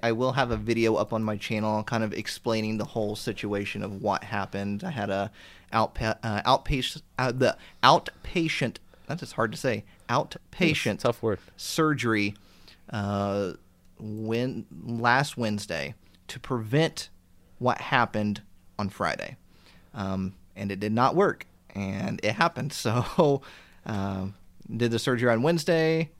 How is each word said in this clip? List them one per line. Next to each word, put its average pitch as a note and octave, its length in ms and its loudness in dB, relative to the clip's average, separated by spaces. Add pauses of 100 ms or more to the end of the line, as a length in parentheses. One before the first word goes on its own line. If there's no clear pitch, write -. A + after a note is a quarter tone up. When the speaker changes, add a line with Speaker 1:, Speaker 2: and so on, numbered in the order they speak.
Speaker 1:
I A#2 80 2
will B2 220 0
have B2 180 0
a A2+ 60 0
video A2+ 380 2
up G#2+ 160 0
on A2 120 -2
my G#2+ 140 -2
channel G#2+ 460 -2
kind A2+ 200 -2
of G#2 100 -2
explaining A2 640 -2
the G#2+ 80 -4
whole G#2 300 -4
situation G2+ 680 -4
of G2 220 -8
what G2 200 0
happened. G2+ 600 -4
I F#3 80 -4
had G#2 180 -4
a G2 220 -2 (420)
outpa-, A2 500 0
uh, G#2 200 -2
outpatient, C3+ 580 0 (160)
uh, B2+ 140 0
the B2 260 2 (240)
outpatient, - 960 2 (300)
that D3+ 160 -6
is A#2+ 80 -10
hard A2+ 220 0
to - 40 -8
say, A2 280 -2 (220)
outpatient D3 840 0
Speaker 2:
It's - 100 -6
a - 40 4
tough - 160 0
word. G#2+ 160 0 (180)
Speaker 1:
surgery, A2+ 800 2 (560)
uh, G2+ 640 0 (460)
when, A2 640 -4 (200)
last A#2+ 500 2
Wednesday G2 600 -2 (320)
to - 120 -12
prevent B2+ 680 0 (480)
what B2 240 0
happened G#2+ 600 2 (360)
on G2+ 120 -2
Friday. E2 460 -2 (580)
Um, F#2+ 400 -4 (240)
and G2+ 140 -6
it G2 100 -6
did G#2+ 100 -2
not A#2+ 240 2
work, F#3 320 2 (260)
and G2 500 -4
it G#2 100 2
happened. - 400 0
<laughs> - 120 -8
So, C#3 560 4 (440)
uh, G2 400 -4 (500)
did A#2 160 2
the A2+ 80 2
surgery B2 320 2
on A2+ 120 4
Wednesday, D#3+ 760 2